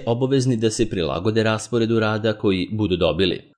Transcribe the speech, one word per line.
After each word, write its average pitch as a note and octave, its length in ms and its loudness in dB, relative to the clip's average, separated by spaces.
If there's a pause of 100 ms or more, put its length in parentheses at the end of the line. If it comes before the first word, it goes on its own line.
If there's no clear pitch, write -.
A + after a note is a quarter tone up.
obavezni B2+ 500 0
da A2+ 140 0
se A2+ 200 0
prilagode G2 520 0
rasporedu A2 580 0
rada G#2+ 320 0
koji G2 400 0
budu G2+ 240 0
dobili, E2+ 440 2 (180)